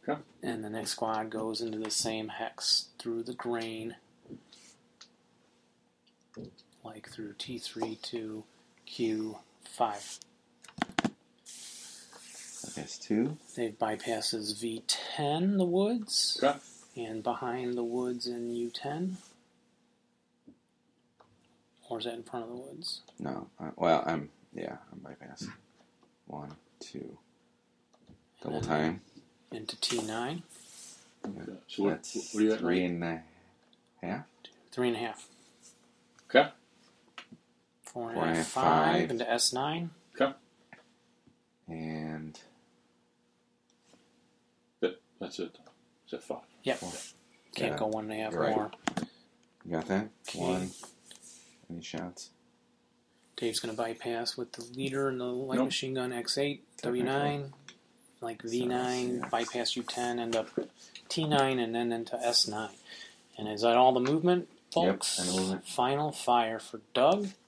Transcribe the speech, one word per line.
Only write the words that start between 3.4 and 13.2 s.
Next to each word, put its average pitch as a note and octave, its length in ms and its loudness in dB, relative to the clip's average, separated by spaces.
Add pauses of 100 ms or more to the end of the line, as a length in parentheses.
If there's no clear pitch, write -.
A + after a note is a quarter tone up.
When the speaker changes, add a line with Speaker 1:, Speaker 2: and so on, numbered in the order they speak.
Speaker 2:
like G#2 260 -14
through G#2 280 -10
T B2 200 -6
three A2+ 460 -4
to A2 400 -6 (420)
Q A2 540 0 (240)
five. - 560 -2 (2500)
Speaker 3:
That's - 220 -8
two. B2+ 400 0 (180)